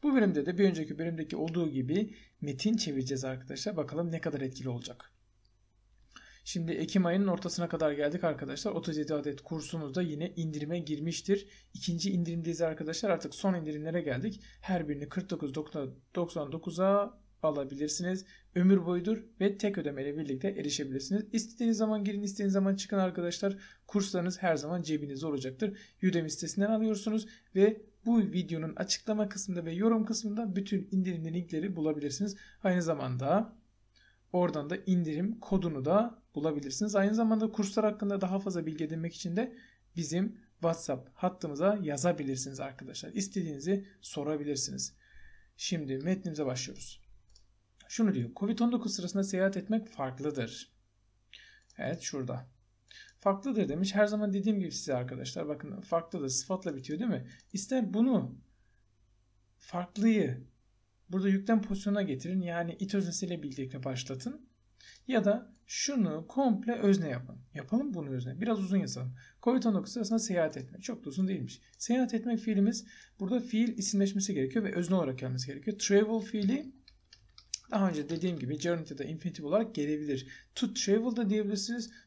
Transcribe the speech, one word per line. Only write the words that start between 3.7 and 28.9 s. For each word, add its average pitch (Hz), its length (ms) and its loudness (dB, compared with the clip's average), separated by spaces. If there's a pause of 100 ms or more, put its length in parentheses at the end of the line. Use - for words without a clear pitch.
Bakalım 160 340 -2
ne 160 100 -4
kadar 143 200 -2
etkili 131 280 -4
olacak. 120 420 -10 (1300)
Şimdi 170 280 -4
Ekim - 340 2
ayının 190 220 4
ortasına 175 400 0
kadar 156 240 2
geldik 147 320 0
arkadaşlar. 147 480 -2
Otuz 160 260 -2
yedi 151 160 -2
adet 143 280 -2
kursumuz 151 540 -6
da 180 60 2
yine 165 340 -2
indirime 156 440 -4
girmiştir. 160 680 -2 (260)
İkinci 170 380 -2
indirimdeyiz 170 500 0
arkadaşlar. 160 480 -2
Artık 160 260 0
son 190 180 2
indirimlere 156 480 -2
geldik. 147 420 -2 (180)
Her 170 280 -2
birini 143 200 -4
kırk 180 200 -4
dokuz 143 260 -4 (600)
doksan 165 360 -2
dokuza 185 720 2 (200)
alabilirsiniz. 151 840 -2 (300)
Ömür 180 300 8
boyudur 180 380 0 (160)
ve 196 180 4
tek 202 200 0
ödemeyle 139 400 -2
birlikte 139 300 -2
erişebilirsiniz. 147 840 -2
İstediğiniz 226 460 0
zaman 214 260 2
girin, 202 180 -2
istediğiniz 196 320 0
zaman 196 220 4
çıkın 196 220 -2
arkadaşlar. 185 600 0 (300)
Kurslarınız 185 540 0
her 170 140 4
zaman 156 260 -2
cebinizde 143 440 -2
olacaktır. 143 520 -2 (260)
Udemy 165 260 4
sitesinden 180 400 0
alıyorsunuz 214 580 2 (280)
ve 208 260 6 (240)
bu 233 140 6
videonun 170 560 0
açıklama 214 540 0